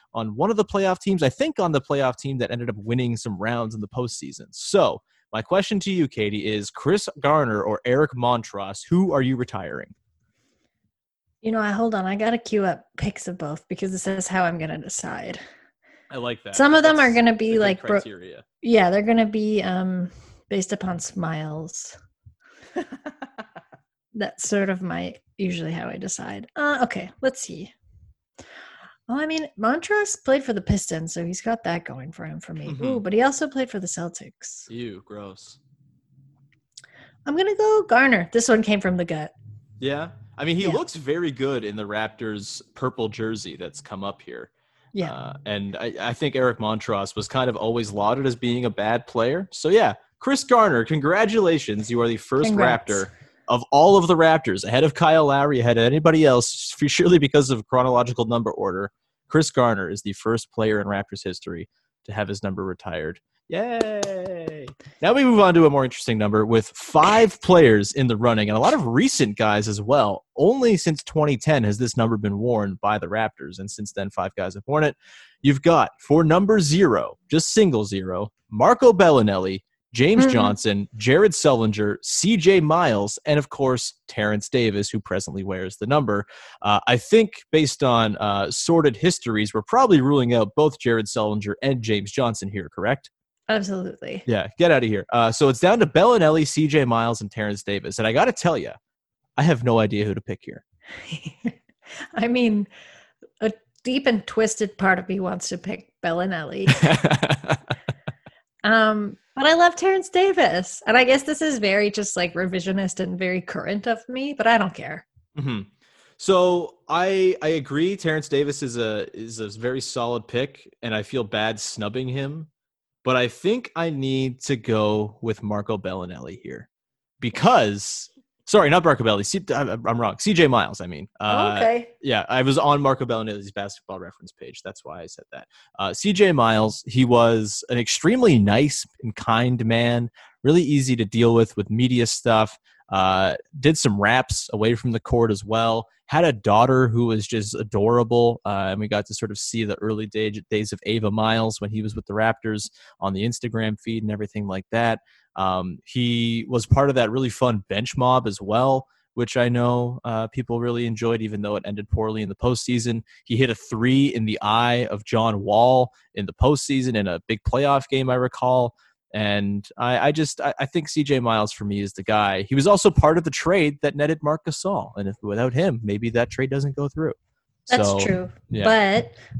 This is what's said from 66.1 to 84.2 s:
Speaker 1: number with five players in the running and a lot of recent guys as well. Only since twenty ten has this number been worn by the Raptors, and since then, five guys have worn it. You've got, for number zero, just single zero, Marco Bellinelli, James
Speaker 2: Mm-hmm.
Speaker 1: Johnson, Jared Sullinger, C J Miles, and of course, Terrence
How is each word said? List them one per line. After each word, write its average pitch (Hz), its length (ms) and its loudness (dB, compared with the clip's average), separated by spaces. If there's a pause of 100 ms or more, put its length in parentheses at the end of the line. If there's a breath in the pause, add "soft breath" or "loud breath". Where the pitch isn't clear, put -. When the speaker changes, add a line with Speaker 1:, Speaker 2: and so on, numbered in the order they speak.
Speaker 1:
number 107 280 2
with 113 220 2
five 202 720 4
players 117 500 8
in 135 160 0
the 117 80 0
running 107 340 2
and 107 80 0
a 117 40 2
lot 208 120 4
of 208 140 0
recent 123 480 2
guys 107 320 0
as 104 140 -4
well. 107 440 0 (120)
Only 226 400 4
since 156 260 -4
twenty 151 320 0
ten 139 300 2
has 104 120 0
this 120 200 -4
number 113 180 0
been 101 220 -4
worn 107 440 -2
by 104 160 0
the 87 100 -8
Raptors, 92 520 -6
and 101 100 -12
since 104 220 -12
then, 98 180 -8
five 95 260 -6
guys 92 180 -8
have 98 140 -16
worn 151 180 0
it. - 100 -2 (460 soft breath)
You've 139 200 2
got, 160 380 4
for 160 240 4
number 196 380 4
zero, 143 560 2 (120)
just 160 240 0
single 151 300 4
zero, 95 460 -6 (200)
Marco 220 440 6
Bellinelli, 107 720 4 (300)
James 185 300 4
Speaker 2:
Mm-hmm. 262 100 4
Speaker 1:
Johnson, 104 640 0
Jared 147 380 4
Sullinger, 107 720 0
C 214 340 0
J 180 240 4
Miles, 147 640 0
and 147 120 2
of 143 120 -2
course, 131 460 -2 (120)
Terrence 104 400 -2